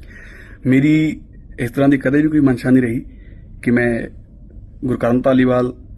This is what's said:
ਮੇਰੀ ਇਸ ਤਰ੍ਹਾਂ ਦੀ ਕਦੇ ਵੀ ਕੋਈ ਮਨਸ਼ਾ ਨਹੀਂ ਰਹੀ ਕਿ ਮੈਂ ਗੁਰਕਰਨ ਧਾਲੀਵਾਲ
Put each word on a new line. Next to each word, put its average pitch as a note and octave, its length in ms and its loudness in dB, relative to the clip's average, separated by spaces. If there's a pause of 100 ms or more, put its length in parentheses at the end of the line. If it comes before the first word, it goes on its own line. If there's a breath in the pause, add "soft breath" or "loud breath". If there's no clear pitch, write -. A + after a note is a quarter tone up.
(680 loud breath)
ਮੇਰੀ D3+ 540 2 (400)
ਇਸ A#2+ 100 -6
ਤਰ੍ਹਾਂ C#3 180 0
ਦੀ C#3 100 2
ਕਦੇ C#3 240 0
ਵੀ D#3 60 0
ਕੋਈ D3+ 120 0
ਮਨਸ਼ਾ C3 300 0
ਨਹੀਂ B2+ 120 4
ਰਹੀ A#2+ 220 -4 (580 loud breath)
ਕਿ A#2+ 80 0
ਮੈਂ A#2+ 380 0 (760)
ਗੁਰਕਰਨ B2 360 0
ਧਾਲੀਵਾਲ B2+ 540 2 (240)